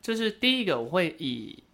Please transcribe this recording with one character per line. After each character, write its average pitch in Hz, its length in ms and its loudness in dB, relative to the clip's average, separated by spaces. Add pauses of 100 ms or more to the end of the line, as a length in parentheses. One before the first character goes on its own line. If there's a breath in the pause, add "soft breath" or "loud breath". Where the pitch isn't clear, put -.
就 226 140 -2
是 220 160 0
第 254 280 2
一 226 60 0
个， 135 160 2
我 117 80 -4
会 170 300 2
以 123 440 -8 (100)